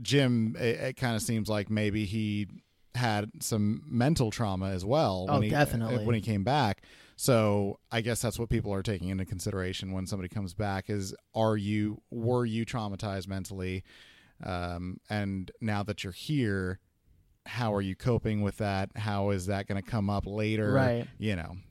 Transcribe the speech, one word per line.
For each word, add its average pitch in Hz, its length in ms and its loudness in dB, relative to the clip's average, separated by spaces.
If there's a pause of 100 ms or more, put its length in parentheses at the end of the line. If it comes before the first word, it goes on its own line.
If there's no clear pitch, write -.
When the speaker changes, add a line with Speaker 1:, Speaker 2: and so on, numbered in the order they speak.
Speaker 1:
Jim, 120 580 4
it, 117 200 2
it 131 160 -4
kinda 117 240 0
seems 110 300 0
like 104 200 0
maybe 107 360 2
he 104 420 -2 (480)
had 110 340 2 (120)
some 110 460 0
mental 123 440 2
trauma 95 380 -2
as 92 140 -4
well 101 460 2
Speaker 2:
Oh, 143 60 2
Speaker 1:
when 135 80 4
he, - 60 0
Speaker 2:
definitely. 120 560 2
Speaker 1:
when 117 100 4
he 107 60 0
came 104 220 0
back. 120 380 2 (340)
So 104 640 4 (120)
I 117 100 0
guess 113 200 0
that's 113 180 -2
what 113 100 -2
people 104 240 0
are 98 80 -2
taking 92 280 -2
into 95 160 0
consideration 95 680 -4
when 95 160 -4
somebody 92 220 -6
comes 98 240 -6
back 98 360 -4
is, 98 240 -4 (220)
are 110 220 4
you, 104 520 0
were 120 360 0
you 113 200 -2
traumatized 101 640 -4
mentally? 95 560 -4 (600)
Um, 90 560 -6 (100)
and 98 420 -4 (100)
now 107 220 -2
that 101 200 -6
you're 98 100 -8
here, 98 680 0 (680)
how 113 300 -2
are 101 60 2
you 95 140 -2
coping 110 460 0
with 101 160 -2
that? 98 380 0
How 101 340 0
is 95 180 -2
that 98 200 -2
gonna 98 160 -2
come 101 260 0
up 101 160 0
later? 107 480 0
Speaker 2:
Right. 127 320 4 (120)
Speaker 1:
You 107 180 -2
know, 85 220 -6 (140)